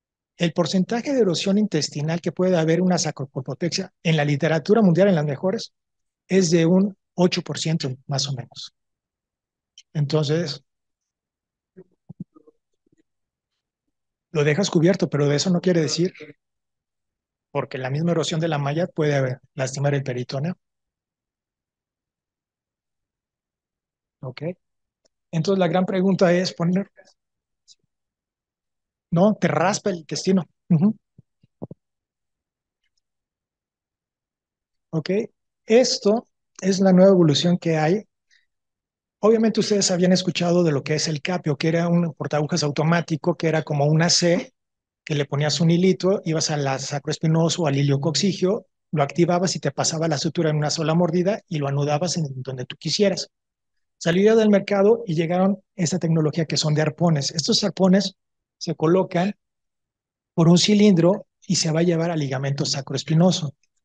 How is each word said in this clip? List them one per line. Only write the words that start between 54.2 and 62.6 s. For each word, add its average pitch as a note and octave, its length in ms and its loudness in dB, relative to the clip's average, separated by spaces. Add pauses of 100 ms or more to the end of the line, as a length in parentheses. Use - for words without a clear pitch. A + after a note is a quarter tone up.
del A3 140 4
mercado G3+ 560 2
y E3 80 -4
llegaron F3+ 480 0 (120)
esta F3+ 240 -2
tecnología D#3+ 460 0
que D3 120 -4
son D3+ 180 0
de D3 80 2
arpones. D3+ 500 0
Estos E3+ 320 -2
arpones F#3+ 520 2 (420)
se E3 180 -8
colocan F3+ 580 0 (1000)
por E3 140 4
un F3 100 8
cilindro G3+ 680 4 (200)
y F3 100 0
se D#3 160 -2
va D#3+ 80 0
a F3 40 2
llevar E3+ 260 0
al E3 100 -2
ligamento C#3 440 -4